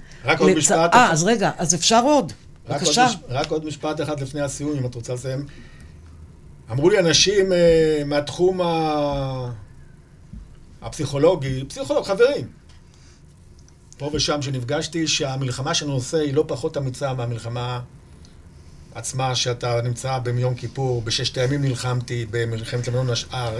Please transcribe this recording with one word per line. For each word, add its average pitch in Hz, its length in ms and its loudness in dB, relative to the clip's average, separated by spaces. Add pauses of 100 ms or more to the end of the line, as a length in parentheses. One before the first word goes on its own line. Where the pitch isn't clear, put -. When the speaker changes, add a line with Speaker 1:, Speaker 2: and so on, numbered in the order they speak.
(240)
Speaker 1:
רק 156 160 2
עוד 185 100 8
Speaker 2:
לצ-, 180 60 6
Speaker 1:
משפט 151 160 4
Speaker 2:
אה, 170 340 8
Speaker 1:
אחד. 170 60 4
Speaker 2:
אז 160 120 2
רגע, 196 340 4
אז 180 160 2
אפשר 226 300 6
עוד? 170 280 4 (360)
Speaker 1:
רק 123 40 -4
עוד 175 100 -2
Speaker 2:
בבקשה. 185 240 4
Speaker 1:
מש-, 226 100 0 (120)
רק 143 220 -2
עוד 160 140 -2
משפט 151 360 -6
אחד 147 200 -4
לפני 139 200 -6
הסיום, 143 380 -4
אם 127 80 -2
את 123 80 -6
רוצה 123 200 -8
לסיים. 131 320 -6 (1200)
אמרו 139 200 0
לי 208 80 4
אנשים, 190 540 4
אה, 160 540 4
מהתחום 170 540 0
ה-, 143 880 -2 (1300)
הפסיכולוגי, 139 880 0
פסיכולוג, 277 360 -2
חברים, 226 420 2 (1500)
פה 143 120 -6
ושם 147 300 -2
שנפגשתי, 143 640 -4
שהמלחמה 135 680 -2
שאני 147 160 -2
עושה 139 280 -4
היא 147 160 0
לא 156 140 4
פחות 156 280 -4
אמיצה 135 380 -4
מהמלחמה 123 680 -6 (1120)
עצמה, 127 400 -4
שאתה 120 500 0
נמצא 131 340 -2
ביום 123 360 0
כיפור, 123 480 -4
בששת 117 360 -4
הימים 139 240 2
נלחמתי, 123 680 -2
במלחמת 113 580 -4
לבנון 123 220 0
הש-, 113 200 -2
ה-, 123 300 -4